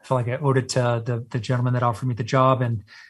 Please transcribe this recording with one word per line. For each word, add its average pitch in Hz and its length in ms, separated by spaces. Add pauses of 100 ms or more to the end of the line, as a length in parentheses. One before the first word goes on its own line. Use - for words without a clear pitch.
I - 40
felt 123 200
like 120 80
I 135 80
owed 135 160
it 131 120
to 120 360
the, 120 240
the 127 100
gentleman 123 340
that 123 100
offered 120 240
me 127 60
the 110 100
job. 131 380
And 117 220 (260)